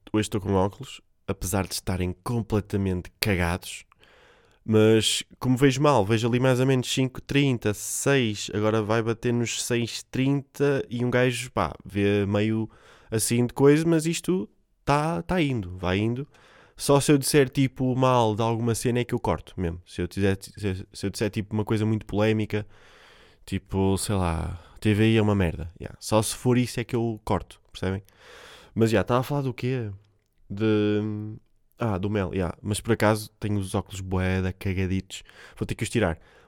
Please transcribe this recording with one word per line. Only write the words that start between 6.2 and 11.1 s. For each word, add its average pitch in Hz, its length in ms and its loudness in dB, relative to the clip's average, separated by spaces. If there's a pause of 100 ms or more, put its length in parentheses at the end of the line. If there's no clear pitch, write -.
ali 120 120 2
mais 127 200 2
ou 131 80 2
menos 131 200 2
cinco 131 320 -2
e - 40 -14
trinta, 131 500 0
seis, 123 800 -2
agora 107 300 2
vai 110 180 0
bater 117 320 -2
nos 120 300 -2
seis 120 380 -4
e - 40 -18
trinta 139 840 -2
e 120 160 -4
um 123 60 0
gajo, 123 420 0